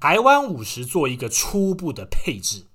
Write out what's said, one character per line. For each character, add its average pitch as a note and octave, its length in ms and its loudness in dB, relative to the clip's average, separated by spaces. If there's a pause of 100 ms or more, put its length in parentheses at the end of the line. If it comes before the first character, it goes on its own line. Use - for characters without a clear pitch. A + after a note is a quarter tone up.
台 D#3+ 200 4
湾 C#4 240 6
五 C#3 200 -8
十 B2 200 -10
做 C#3+ 220 -2
一 B2+ 100 -4
个 B2+ 120 -6
初 G3 460 0
步 E3+ 180 -6
的 G2 180 -12
配 - 280 0
置。 F#2+ 260 -8 (100)